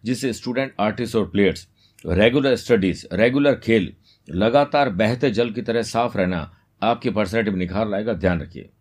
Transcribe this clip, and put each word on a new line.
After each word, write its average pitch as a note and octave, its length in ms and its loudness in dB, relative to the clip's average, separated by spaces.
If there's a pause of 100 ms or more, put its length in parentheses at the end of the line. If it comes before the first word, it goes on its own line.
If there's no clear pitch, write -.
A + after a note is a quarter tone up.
जिससे A#2+ 280 -4
स्टूडेंट, C3 480 -4
आर्टिस्ट A2+ 360 -2
और G2 120 0
प्लेयर्स G2 400 2 (380)
रेगुलर A#2+ 500 4
स्टडीज, F#2+ 560 0
रेगुलर B2+ 420 2
खेल, A2 400 0 (360)
लगातार C3 600 2
बहते A2+ 400 0
जल A#2 200 0
की A2 120 -8
तरह A2+ 200 -2
साफ A#2 340 -2
रहना F2+ 400 -2 (260)
आपकी A#2 280 0
पर्सनैलिटी G#2 400 -2
में F#2+ 80 -2
निखार F#2 300 -2
लाएगा, G#2+ 240 -4
ध्यान F2 280 0
रखिए। - 300 -14 (100)